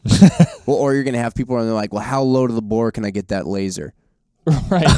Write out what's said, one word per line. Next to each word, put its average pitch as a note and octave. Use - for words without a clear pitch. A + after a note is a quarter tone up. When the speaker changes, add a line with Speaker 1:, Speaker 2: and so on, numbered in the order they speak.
Speaker 1:
<laughs> -
Speaker 2:
Well, C3+
or C#3
you're C#3
gonna B2+
have A#2
people, B2+
and A2+
they're A2+
like, G#2
"Well, G#2
how C3+
low C3
to A#2+
the A2+
bore A2
can A2
I G2+
get F#2+
that F#2+
laser?" F#2+
Speaker 3:
<laughs> D3+
Right. E3+